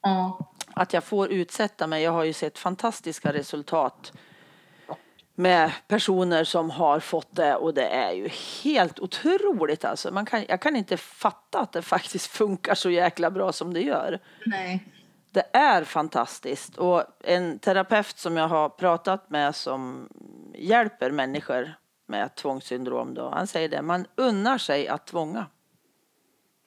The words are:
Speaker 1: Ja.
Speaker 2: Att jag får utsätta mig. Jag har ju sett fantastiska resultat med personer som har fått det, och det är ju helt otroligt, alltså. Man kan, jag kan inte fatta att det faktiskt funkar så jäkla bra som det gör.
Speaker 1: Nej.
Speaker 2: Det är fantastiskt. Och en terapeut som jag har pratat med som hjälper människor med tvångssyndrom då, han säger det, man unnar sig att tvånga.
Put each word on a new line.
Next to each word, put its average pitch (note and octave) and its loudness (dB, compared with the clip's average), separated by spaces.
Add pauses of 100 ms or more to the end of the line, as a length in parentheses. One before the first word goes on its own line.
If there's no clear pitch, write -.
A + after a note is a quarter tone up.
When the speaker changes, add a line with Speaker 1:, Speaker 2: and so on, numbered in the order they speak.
Speaker 1:
Ja. F#3 0 (200)
Speaker 2:
Att F3+ -2
jag F3 0
får G3 -2
utsätta F#3 -2
mig. D#3 0
Jag E3 2
har E3 2
ju D#3+ 0
sett D3+ -6
fantastiska F3+ -4
resultat D3 -4 (1200)
med F3+ 6 (160)
personer F#3 2
som D#3+ 0
har D3+ 4
fått - -4
det, D3 4
och D#3+ 0
det C3 2
är A2+ 0
ju F#2+ -4 (340)
helt A#3+ 2
otroligt, C4 0
alltså. D3+ -4
Man G3 -2
kan, G#3+ -2
jag F#3 0
kan D4+ 0
inte F#3 -2
fatta - -4
att A3 -4
det E3+ -2
faktiskt - -2
funkar G3 0
så F3+ 0
jäkla F3 2
bra F#3+ 0
som E3+ -6
det E3+ 0
gör. D#3+ -2 (260)
Speaker 1:
Nej. F#3+ -4 (380)
Speaker 2:
Det G3 2 (100)
är A#3+ 6
fantastiskt. - -4
Och F3 4 (200)
en F3 0
terapeut G3 2
som E3 -2
jag D#3+ 2
har D#3 2
pratat F#3 0
med D3 0
som C3 -8 (460)
hjälper G#3+ 0
människor C#3 -4 (340)
med G#2 -6
tvångssyndrom B2+ -6
då, B2+ -8
han F3+ -2
säger D#3+ -4
det, D3 -4
man F3 -2 (100)
unnar B3 2
sig C#3+ -2
att - -6
tvånga. F3 -6 (1200)